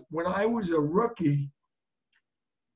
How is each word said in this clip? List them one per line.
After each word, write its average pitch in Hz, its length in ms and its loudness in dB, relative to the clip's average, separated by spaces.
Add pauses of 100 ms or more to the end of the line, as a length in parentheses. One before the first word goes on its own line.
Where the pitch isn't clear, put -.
when 165 160 -4
I 190 200 0
was 226 260 0
a 156 80 2
rookie, 147 720 0 (1200)